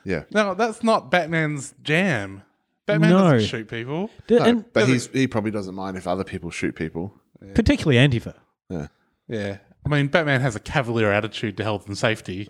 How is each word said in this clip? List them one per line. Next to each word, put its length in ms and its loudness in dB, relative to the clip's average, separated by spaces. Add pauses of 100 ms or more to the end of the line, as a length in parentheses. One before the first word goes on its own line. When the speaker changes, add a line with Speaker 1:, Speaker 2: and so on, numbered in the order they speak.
Speaker 1:
Yeah. 280 -2
Speaker 2:
No, 240 0
that's 280 -2
not 260 0
Batman's 640 -2 (100)
jam. 580 -2 (440)
Batman 260 4
Speaker 3:
No. 200 6
Speaker 2:
doesn't 160 4
shoot 220 -8
people. 400 -6 (180)
Speaker 3:
D-, 80 4
Speaker 1:
No, 80 4
Speaker 3:
and 300 2
Speaker 1:
but 80 2
Speaker 2:
No, 120 4
Speaker 1:
he's, 140 -2
he 180 0
probably 260 -2
doesn't 220 -6
mind 220 -8
if 100 -10
other 200 -2
people 260 -10
shoot 240 -4
people. 380 -6 (280)
Speaker 2:
Yeah. 140 -16
Speaker 3:
particularly 420 2
Antifa. 360 2 (360)
Speaker 1:
Yeah. 180 -8 (420)
Speaker 2:
Yeah. 280 -6 (280)
I 40 -2
mean, 180 2
Batman 340 2
has 160 0
a 20 -16
cavalier 500 0
attitude 460 -2
to 80 -4
health 240 -4
and 100 -8
safety. 520 -4